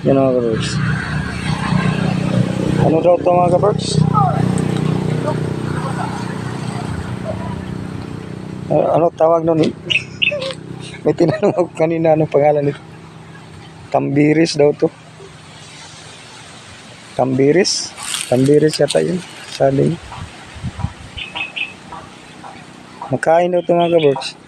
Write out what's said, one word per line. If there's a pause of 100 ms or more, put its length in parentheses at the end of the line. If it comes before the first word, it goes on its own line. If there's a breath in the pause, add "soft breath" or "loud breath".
Yan,
mga
kabarks. (2000)
Ano
daw
to,
mga
kabarks? (4000)
Ah,
ano
tawag
nun,
eh? (720)
<laughs>
May
tinanong
ako
kanina,
anong
pangalan
nito? (1120)
Tambiris
daw
to. (2250)
Tambiris? (320)
Tambiris
yata
yun, (320)
sabi
niya. (3000)
Makain
daw
to,
mga
kabarks. (120)